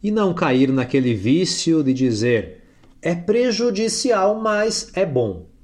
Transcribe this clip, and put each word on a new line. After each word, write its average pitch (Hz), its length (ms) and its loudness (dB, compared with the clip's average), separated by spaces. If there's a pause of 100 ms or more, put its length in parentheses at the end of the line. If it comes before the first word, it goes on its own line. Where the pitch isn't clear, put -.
E 208 80 -2
não 208 220 0
cair 135 400 2
naquele 127 400 0
vício 156 720 0
de 131 100 2
dizer, 120 680 0 (400)
"É 170 120 -2
prejudicial, 220 1300 0
mas 214 540 -2
é 190 100 0
bom." 117 440 -4 (160)